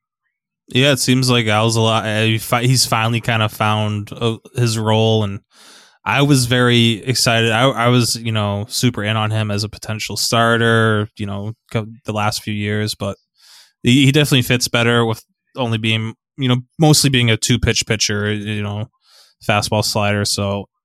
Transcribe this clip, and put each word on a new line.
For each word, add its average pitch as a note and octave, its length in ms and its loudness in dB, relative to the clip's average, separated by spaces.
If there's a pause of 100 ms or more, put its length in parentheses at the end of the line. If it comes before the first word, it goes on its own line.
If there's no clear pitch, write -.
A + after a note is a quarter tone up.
(680)
Yeah, C3 240 2
it C3+ 80 2
seems B2+ 320 2
like A#2+ 160 2
Alzolay, A2 760 2
uh, A2 40 2
he A2 120 0
fi-, A#2+ 260 -2
he's B2+ 220 2
finally A#2 340 0
kind A2+ 220 -2
of G#2+ 100 -2
found, G#2+ 600 -2
uh, A2+ 260 -4 (180)
his A2+ 220 0
role, A2 440 2
and G2 200 -6 (640)
I A2+ 140 0
was C#3+ 240 4
very A#2+ 580 2
excited. A2+ 480 0
I, A2+ 120 2
I A#2+ 260 0
was, B2 280 2
you A2+ 140 -6
know, G#2 380 -2
super A#2 340 -2
in G#2+ 140 -2
on G#2+ 140 -2
him G#2+ 200 -4
as G#2 140 -4
a G#2+ 60 -10
potential - 480 -10
starter, A2+ 960 2
you G#2+ 80 -8
know, G2+ 300 -10 (160)
co-, A2 160 -4 (180)
the G#2+ 80 -6
last G#2+ 300 -2
few G#2+ 100 -8
years, G#2 420 -4
but G2+ 220 -8 (680)
he, C3 220 4
he C3 80 6
definitely C#3+ 300 2
fits B2 260 -2
better A#2+ 380 2
with A2 180 -6 (320)
only A#2 220 -2
being, A2 360 -4 (220)
you C3 120 -2
know, B2 100 2 (200)
mostly D3+ 300 4
being A#2+ 220 2
a A2 80 2
two A#2+ 200 0
pitch - 280 -2
pitcher, G#2 440 -2
you G#2 320 -6
know, G#2 280 -8 (520)
fastball G#2+ 400 0
slider. G#2 440 -2
So G2+ 420 -6 (160)